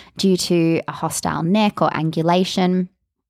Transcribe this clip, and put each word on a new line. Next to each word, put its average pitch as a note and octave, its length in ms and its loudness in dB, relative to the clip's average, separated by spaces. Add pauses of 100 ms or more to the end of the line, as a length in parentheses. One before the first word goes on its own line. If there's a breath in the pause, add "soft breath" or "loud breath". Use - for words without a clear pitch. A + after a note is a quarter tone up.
(180 loud breath)
due F#3 200 2
to E3 500 0
a - 40 -8
hostile D#3+ 520 -4
neck G#3 380 0
or D#3 80 2
angulation, F3+ 1000 0 (400)